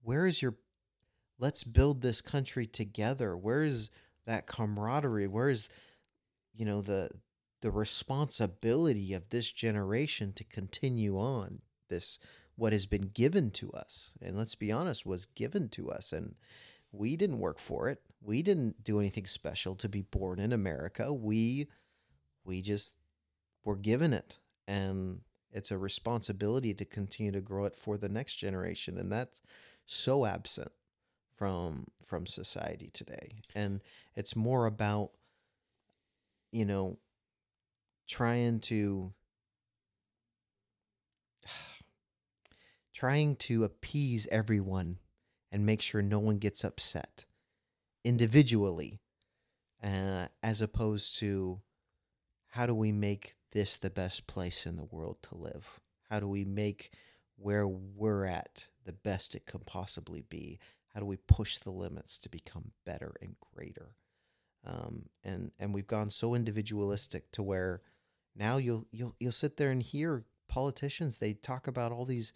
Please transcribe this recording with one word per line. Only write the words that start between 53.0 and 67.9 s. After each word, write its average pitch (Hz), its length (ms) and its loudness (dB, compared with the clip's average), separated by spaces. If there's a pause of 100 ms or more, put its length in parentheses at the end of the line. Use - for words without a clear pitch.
this 104 240 0
the 95 140 -2
best 92 360 -4
place - 400 -4
in 85 100 -6
the 76 80 -8
world 80 380 -8
to - 140 -16
live? - 440 -12 (300)
How 104 100 0
do 101 80 0
we 98 160 0
make 101 480 -2 (440)
where 101 320 2
we're 98 560 0
at - 420 -4 (180)
the 92 80 -10
best 98 420 -4
it - 120 -12
can - 140 -10
possibly 87 680 -8
be? 76 300 -12 (360)
How 107 60 -8
do 104 60 -4
we 95 100 -2
push - 420 6
the - 120 -12
limits 90 480 -8
to - 100 -16
become 87 440 -14 (120)
better 78 360 -10
and - 160 -14 (180)
greater? - 400 -16 (720)
Um, 78 380 -10 (180)
and, 92 360 -8
and 101 140 -4
we've 98 140 -4
gone 107 240 -2
so 117 240 0
individualistic 107 960 -2
to 104 100 -4
where 92 380 0 (540)